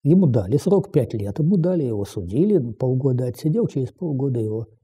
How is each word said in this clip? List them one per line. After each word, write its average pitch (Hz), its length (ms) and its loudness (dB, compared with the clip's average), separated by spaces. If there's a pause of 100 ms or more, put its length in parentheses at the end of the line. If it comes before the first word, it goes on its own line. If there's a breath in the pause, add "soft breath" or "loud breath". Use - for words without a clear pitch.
Ему 175 240 6
дали 110 300 2
срок, 190 360 0
пять 135 220 0
лет 101 240 -6
ему 165 180 2
дали, 170 260 0
его 110 220 -2
судили, 120 540 0
полгода 127 680 0
отсидел, 160 400 -2
через 131 260 -4
полгода 139 480 -4
его 110 260 -4 (160)